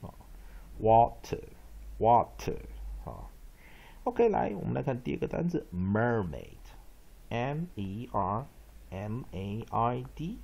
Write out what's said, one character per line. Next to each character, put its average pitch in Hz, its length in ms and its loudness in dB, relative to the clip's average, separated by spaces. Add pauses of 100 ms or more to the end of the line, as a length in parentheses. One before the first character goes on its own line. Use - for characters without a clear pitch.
啊 - 80 -12 (720)
，water，water， - 1800 4 (480)
啊。 - 240 -10 (760)
OK， 240 240 6
来， - 280 4
我 - 80 -6
们 117 100 0
来 127 80 0
看 131 200 0
第 - 120 -2
二 - 40 -2
个 - 100 -2
单 170 200 0
字 - 240 0
，mermaid，M 110 2000 -2
E 101 380 -6
R 104 340 0 (440)
M 107 400 -6
A 98 400 -4
I 120 340 2 (100)
D。 190 300 -6